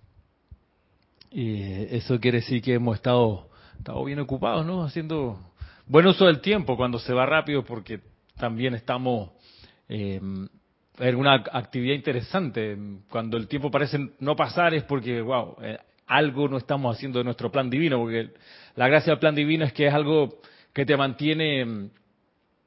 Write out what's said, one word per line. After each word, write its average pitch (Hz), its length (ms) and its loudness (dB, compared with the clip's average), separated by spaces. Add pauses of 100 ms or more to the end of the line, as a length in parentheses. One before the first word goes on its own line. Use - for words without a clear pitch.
(1300)
Eh, 104 640 -6
eso 123 300 -2
quiere 120 180 2
decir 117 220 -2
que 123 140 0
hemos 117 200 0
estado, 117 540 0 (300)
estado 127 260 -8
bien 143 140 -6
ocupados, 131 460 -2
¿no? 175 200 -4
Haciendo 151 520 -6 (500)
buen 160 200 8
uso 190 200 6
del 156 120 6
tiempo 185 380 0
cuando 123 220 0
se 123 140 -4
va 127 120 4
rápido, 147 400 0
porque 110 340 -10 (380)
también 120 380 -2
estamos, 123 560 -4 (580)
eh, 98 320 -6 (800)
en 127 160 2
una 135 200 6
ac-, 113 160 0
actividad 127 440 -2
interesante. 117 840 -4 (320)
Cuando 113 280 -4
el 110 100 -6
tiempo 143 240 -4
parece 139 480 -2
no 143 160 -2
pasar 160 380 2
es 147 100 0
porque, 120 380 -4
wow, 117 400 -4
eh, 110 160 -10 (300)
algo 143 400 2
no 135 100 -2
estamos 131 380 -2
haciendo 127 240 -4
de 120 60 2
nuestro 120 260 -4
plan 131 180 0
divino, 135 300 2
porque 113 320 -2 (440)
la 123 120 4
gracia 151 240 6
del 151 80 2
plan 156 160 4
divino 151 300 0
es 127 80 -2
que 147 140 4
es 143 60 4
algo 151 460 2 (340)
que 139 120 0
te 143 120 4
mantiene, 147 680 0
mm, 104 240 -8 (760)